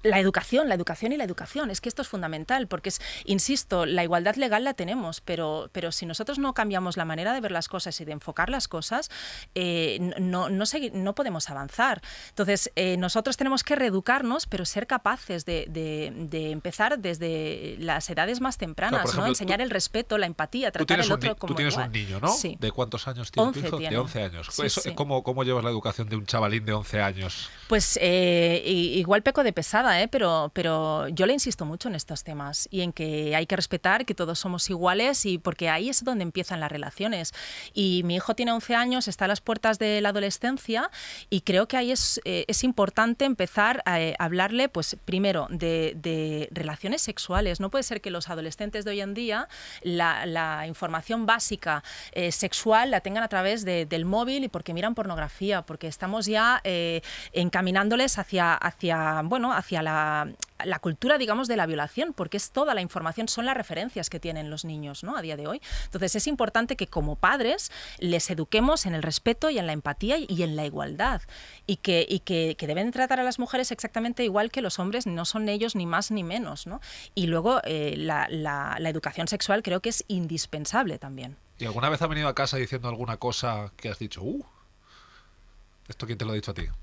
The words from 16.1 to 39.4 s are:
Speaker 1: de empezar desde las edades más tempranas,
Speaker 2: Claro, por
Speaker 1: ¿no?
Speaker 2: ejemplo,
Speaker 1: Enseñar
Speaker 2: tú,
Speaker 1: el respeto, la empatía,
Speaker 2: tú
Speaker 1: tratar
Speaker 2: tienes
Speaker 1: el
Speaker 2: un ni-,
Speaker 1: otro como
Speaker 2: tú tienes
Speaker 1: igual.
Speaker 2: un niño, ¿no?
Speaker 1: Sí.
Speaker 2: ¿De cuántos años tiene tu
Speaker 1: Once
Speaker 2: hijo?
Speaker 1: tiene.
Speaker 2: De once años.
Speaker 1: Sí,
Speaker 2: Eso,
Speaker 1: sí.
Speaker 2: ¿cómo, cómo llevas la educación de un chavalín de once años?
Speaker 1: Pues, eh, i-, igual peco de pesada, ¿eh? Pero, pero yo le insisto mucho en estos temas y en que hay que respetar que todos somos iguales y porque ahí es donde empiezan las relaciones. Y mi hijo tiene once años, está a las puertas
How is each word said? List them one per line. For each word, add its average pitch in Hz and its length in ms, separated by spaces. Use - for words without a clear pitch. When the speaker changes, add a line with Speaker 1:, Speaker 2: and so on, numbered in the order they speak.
Speaker 1:
de 156 380
empezar 214 480
desde 165 800
las 160 300
edades 185 320
más 262 160
tempranas, 196 460
Speaker 2:
Claro, - 20
por 180 100
Speaker 1:
¿no? - 60
Speaker 2:
ejemplo, - 100
Speaker 1:
Enseñar 190 280
Speaker 2:
tú, 247 40
Speaker 1:
el 254 60
respeto, 214 480
la 196 80
empatía, 202 460
Speaker 2:
tú 170 80
Speaker 1:
tratar 156 80
Speaker 2:
tienes 170 180
Speaker 1:
el 196 80
Speaker 2:
un 131 80
ni-, - 60
Speaker 1:
otro 214 100
como 190 100
Speaker 2:
tú - 80
tienes 143 200
Speaker 1:
igual. - 120
Speaker 2:
un 110 60
niño, 101 260
¿no? 135 80
Speaker 1:
Sí. 185 320
Speaker 2:
¿De 107 140
cuántos 120 340
años 123 240
tiene 240 220
tu 139 40
Speaker 1:
Once 143 120
Speaker 2:
hijo? 156 80
Speaker 1:
tiene. 160 180
Speaker 2:
De 123 60
once 123 200
años. 87 300
Speaker 1:
Sí, 147 140
Speaker 2:
Eso, - 160
Speaker 1:
sí. - 140
Speaker 2:
¿cómo, 139 280
cómo 127 220
llevas 123 180
la 120 60
educación 110 400
de 110 80
un 104 80
chavalín 110 400
de 110 80
once 107 280
años? 95 480
Speaker 1:
Pues, - 320
eh, 175 640
i-, 170 340
igual 202 240
peco 277 220
de 208 80
pesada, 202 400
¿eh? 185 140
Pero, 170 480
pero 156 540
yo 170 180
le 247 60
insisto 254 320
mucho - 220
en 214 60
estos 156 300
temas 147 480
y 185 100
en 175 120
que 151 420
hay 160 100
que 190 100
respetar 190 520
que 202 80
todos 165 240
somos 180 320
iguales 190 520
y 185 140
porque 170 320
ahí 165 180
es 262 160
donde 240 200
empiezan 175 360
las 151 120
relaciones. 170 600
Y 185 280
mi 175 120
hijo 185 180
tiene 240 200
once 226 200
años, 247 340
está 196 180
a - 20
las 202 120
puertas 220 380